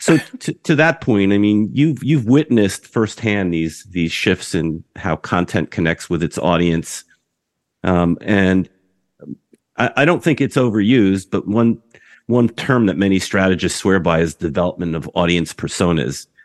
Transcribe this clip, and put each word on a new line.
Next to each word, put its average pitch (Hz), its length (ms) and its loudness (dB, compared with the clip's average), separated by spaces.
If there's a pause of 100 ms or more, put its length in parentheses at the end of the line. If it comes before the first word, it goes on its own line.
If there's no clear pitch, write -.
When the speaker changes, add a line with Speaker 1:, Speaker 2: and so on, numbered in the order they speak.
Speaker 1:
So - 160 2
Speaker 2:
<laughs> - 220 -6
Speaker 1:
to, - 160 -8
to - 220 -2
that 160 260 2
point, 101 320 2
I 101 40 2
mean, 104 340 2
you've, 139 300 0
you've 135 220 0
witnessed 117 640 2
firsthand 104 640 -2
these, 82 380 -4
these 87 220 -4
shifts - 420 -2
in 80 280 -4 (140)
how 82 200 -4
content 85 540 -2
connects 82 380 -4
with 85 140 -2
its 87 160 -6
audience. 85 640 -2 (800)
Um, 87 400 0
and 95 440 2 (1080)
I, 123 200 0
I 143 100 2
don't 160 180 0
think 160 160 0
it's 135 160 -2
overused, 104 760 2
but - 160 -4
one, 113 360 2 (440)
one 117 220 2
term 123 380 0
that 85 100 0
many 95 220 2
strategists 92 600 0
swear 95 220 2
by 82 200 0
is 82 140 -2
development 87 600 -4
of 80 200 -8
audience 87 380 0
personas. 80 760 -2 (180)